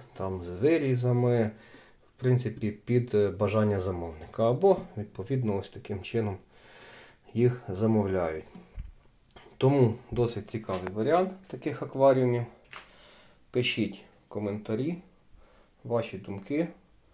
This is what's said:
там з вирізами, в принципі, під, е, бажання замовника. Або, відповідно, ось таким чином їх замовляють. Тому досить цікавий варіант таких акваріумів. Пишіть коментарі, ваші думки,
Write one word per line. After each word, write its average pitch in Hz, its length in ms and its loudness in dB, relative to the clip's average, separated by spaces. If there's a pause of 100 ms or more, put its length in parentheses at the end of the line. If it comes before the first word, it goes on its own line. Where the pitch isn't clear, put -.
(140)
там 92 300 -6
з 87 40 -10
вирізами, 123 1000 2 (560)
в - 140 -20
принципі, 123 500 0
під, 120 440 0
е, 104 140 6
бажання 101 520 2
замовника. 90 680 -2
Або, 180 260 4 (200)
відповідно, 107 600 -4
ось 95 120 -6
таким 98 340 -10
чином 104 340 -2 (1000)
їх 123 340 2
замовляють. 95 760 0 (1120)
Тому 131 380 4 (160)
досить 113 400 -2
цікавий 95 420 -6
варіант 156 400 2 (140)
таких - 360 -8
акваріумів. 131 640 4 (1040)
Пишіть 120 520 -2 (260)
коментарі, 107 680 -4 (840)
ваші 117 340 -2
думки, 143 500 -4 (440)